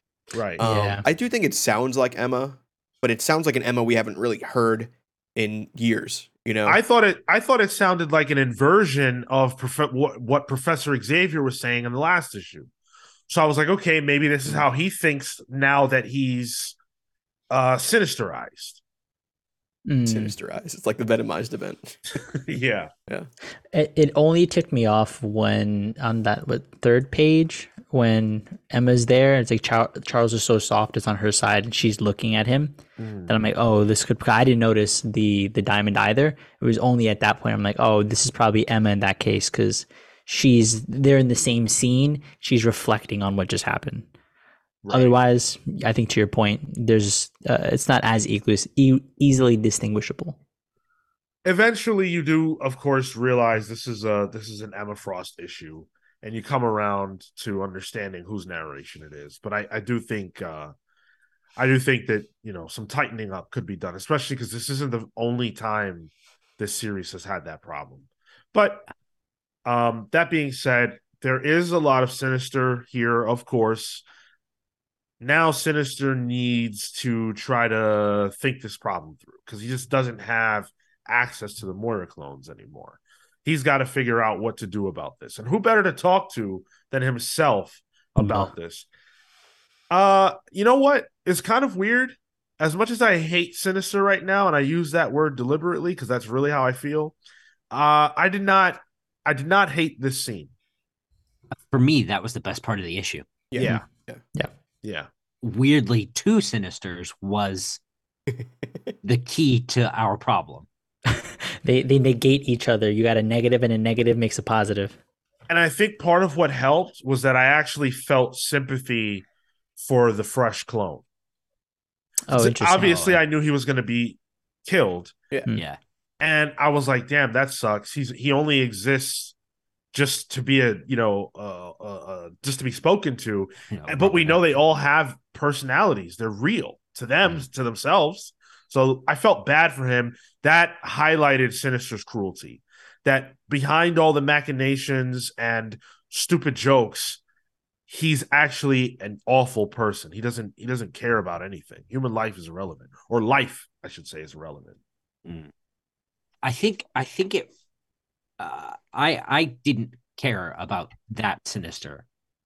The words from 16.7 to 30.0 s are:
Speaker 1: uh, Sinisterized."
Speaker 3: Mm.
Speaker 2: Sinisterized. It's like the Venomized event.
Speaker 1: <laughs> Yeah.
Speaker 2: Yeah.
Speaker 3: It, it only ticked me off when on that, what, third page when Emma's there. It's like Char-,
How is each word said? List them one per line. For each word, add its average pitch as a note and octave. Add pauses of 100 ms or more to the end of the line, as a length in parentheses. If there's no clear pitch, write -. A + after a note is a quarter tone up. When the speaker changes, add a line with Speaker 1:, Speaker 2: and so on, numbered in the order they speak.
Speaker 1:
uh, B2+
Sinisterized." A#2+ (1080)
Speaker 3:
Mm. C3+
Speaker 2:
Sinisterized. G#2+
It's -
like G#2+
the A#2
Venomized A2+
event. -
Speaker 1:
<laughs> -
Yeah. A#2 (200)
Speaker 2:
Yeah. - (480)
Speaker 3:
It, D3+
it D3+
only E3
ticked -
me A#2
off G#2+
when G#2
on A2+
that, G#2+
what, B2 (200)
third B2
page D#3+ (220)
when A2 (120)
Emma's B2
there. C3+
It's A#2
like A#2
Char-, A2+ (120)